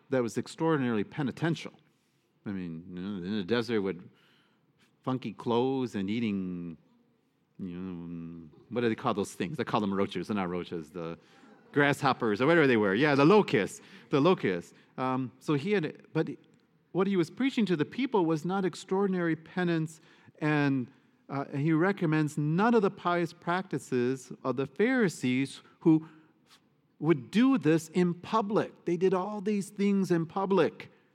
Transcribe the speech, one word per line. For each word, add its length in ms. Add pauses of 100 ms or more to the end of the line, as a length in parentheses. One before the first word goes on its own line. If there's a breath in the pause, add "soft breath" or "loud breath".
(100)
that 120
was 140
extraordinarily 680
penitential. 680 (720)
I 60
mean, 420
you 80
know, 240
in 120
the 80
desert 380
with 200 (1000 soft breath)
funky 300
clothes 600
and 160
eating, 640 (840)
you 200
know, 680 (200)
what 120
do 80
they 80
call 180
those 180
things? 240
They 80
call 160
them 140
roaches. 340
They're 80
not 140
roaches. 400
The 280 (540 loud breath)
grasshoppers 680
or 60
whatever 200
they 100
were. 180
Yeah, 200
the 100
locusts. 560 (300 loud breath)
The 100
locusts. 540 (240 soft breath)
Um, 400
so 160
he 180
had, 300 (100)
but 160 (600)
what 160
he 100
was 140
preaching 360
to 100
the 80
people 420
was 180
not 200
extraordinary 720
penance, 640 (400 soft breath)
and, 480 (400 soft breath)
uh, 240
and 100
he 100
recommends 640
none 380
of 80
the 80
pious 420
practices 1000 (120)
of 120
the 100
Pharisees 960 (200 soft breath)
who 280 (880 loud breath)
would 320
do 280
this 300
in 260
public. 680
They 120
did 180
all 260
these 300
things 420
in 140
public, 600 (260 soft breath)